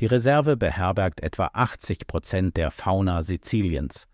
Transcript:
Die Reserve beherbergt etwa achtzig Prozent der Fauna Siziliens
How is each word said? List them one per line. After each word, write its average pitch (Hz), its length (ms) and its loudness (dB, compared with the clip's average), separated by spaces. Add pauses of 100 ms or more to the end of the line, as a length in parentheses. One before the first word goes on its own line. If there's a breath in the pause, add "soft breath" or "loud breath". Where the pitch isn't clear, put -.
Die 113 60 0
Reserve 135 500 4
beherbergt 92 640 0
etwa - 320 -2
achtzig - 520 -2
Prozent 92 500 -2
der 80 140 0
Fauna 95 520 0
Siziliens 85 920 -2